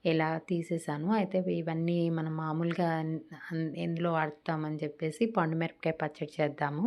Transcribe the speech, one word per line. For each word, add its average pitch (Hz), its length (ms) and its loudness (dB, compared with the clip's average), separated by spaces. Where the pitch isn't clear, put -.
ఇలా 160 240 4
తీసేసాను. 165 680 -2
అయితే 196 260 2
ఇవన్నీ 170 480 0
మనం 160 260 0
మామూలుగా 165 560 0
అన్-, 160 280 -2
అన్-, 160 340 -4
ఎందులో 170 360 0
వాడతామని 156 680 -2
చెప్పేసి 156 460 0
పండు 170 300 2
మిరపకాయ 165 380 0
పచ్చడి 156 380 -4
చేద్దాము. 147 540 0